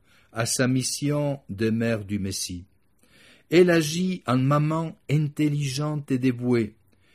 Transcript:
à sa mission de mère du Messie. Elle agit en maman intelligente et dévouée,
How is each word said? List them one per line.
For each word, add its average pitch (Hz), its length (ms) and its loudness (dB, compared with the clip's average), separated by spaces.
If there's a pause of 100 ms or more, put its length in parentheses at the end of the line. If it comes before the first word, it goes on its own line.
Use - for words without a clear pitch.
(320)
à 113 160 -4
sa 127 200 0
mission 143 720 -2 (100)
de 110 200 -2
mère 113 340 0
du 101 140 -4
Messie. 95 480 -6 (840)
Elle 175 180 6
agit 170 560 0
en 123 120 2
maman 151 720 0
intelligente 147 1000 -2
et 135 80 0
dévouée, 123 580 0 (400)